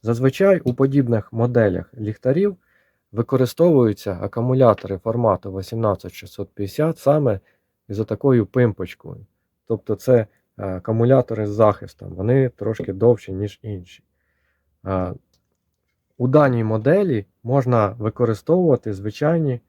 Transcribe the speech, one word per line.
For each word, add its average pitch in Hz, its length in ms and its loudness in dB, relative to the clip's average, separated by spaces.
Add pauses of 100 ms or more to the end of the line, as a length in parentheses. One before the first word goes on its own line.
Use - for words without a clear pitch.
Зазвичай 131 580 0
у 160 140 -2
подібних 135 580 0
моделях 113 600 0
ліхтарів 139 600 -2 (560)
використовуються 120 1080 0
акумулятори 117 760 2
формату 110 540 -2
вісімнадцять 98 600 -4
шістсот - 420 -14
п'ятдесят 151 440 -4
саме 139 420 0 (480)
із 104 120 -6
отакою 113 460 0
пимпочкою. 95 800 -4 (400)
Тобто 110 280 -6
це, 117 320 2 (320)
е, 95 180 -6
акумулятори 113 680 0
з 104 40 -6
захистом, 101 640 0
вони 123 340 0
трошки 107 440 -6
довші, 110 400 2
ніж 101 300 -8
інші. 95 400 -12 (840)
Е, 92 280 -4 (1040)
у 123 100 -2
даній 131 360 4
моделі 117 600 0 (160)
можна 120 460 2
використовувати 113 1080 0
звичайні 131 760 -2